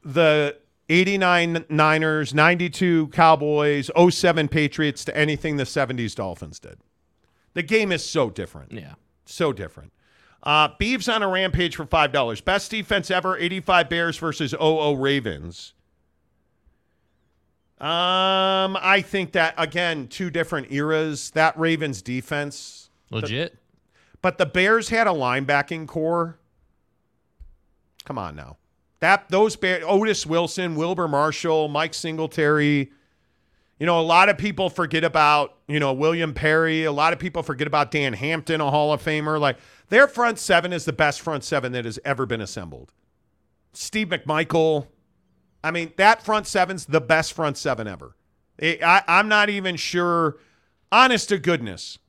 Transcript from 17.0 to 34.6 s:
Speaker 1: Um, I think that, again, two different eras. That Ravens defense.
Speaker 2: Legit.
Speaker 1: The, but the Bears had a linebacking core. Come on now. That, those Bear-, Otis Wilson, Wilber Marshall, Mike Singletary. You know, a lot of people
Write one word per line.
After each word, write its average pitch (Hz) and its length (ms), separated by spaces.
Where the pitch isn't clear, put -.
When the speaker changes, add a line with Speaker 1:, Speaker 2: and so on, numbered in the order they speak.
Speaker 1:
Um, 190 1000
I 190 260
think 190 260
that, 160 260
again, 160 480
two 180 240
different 156 420
eras. 151 600
That 160 260
Ravens 156 420
defense. 139 880
Speaker 2:
Legit. 113 420
Speaker 1:
The, - 60
but 180 160
the 180 80
Bears 196 420
had 226 180
a 202 40
linebacking 143 760
core. 165 520
Come 135 120
on 85 200
now. 67 200
That, 190 280
those 208 280
Bear-, 180 300
Otis 202 380
Wilson, 170 520
Wilber 170 320
Marshall, 156 600
Mike 156 240
Singletary. 151 1000
You 151 80
know, 170 140
a - 20
lot 175 280
of 170 80
people 185 320